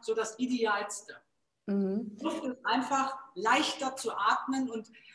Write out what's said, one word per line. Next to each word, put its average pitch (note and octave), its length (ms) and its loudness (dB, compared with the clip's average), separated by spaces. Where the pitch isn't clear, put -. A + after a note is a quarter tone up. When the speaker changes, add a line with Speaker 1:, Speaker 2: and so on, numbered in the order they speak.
Speaker 1:
so A3 140 -2
das G#3+ 240 -2
Idealste. A3+ 760 0
Speaker 2:
Mhm. G3+ 540 0
Speaker 1:
Luft D#4 240 -4
ist B3+ 200 -6
einfach C4 520 2
leichter C4 640 2
zu A3 200 -4
atmen B3 540 2
und A3+ 200 -8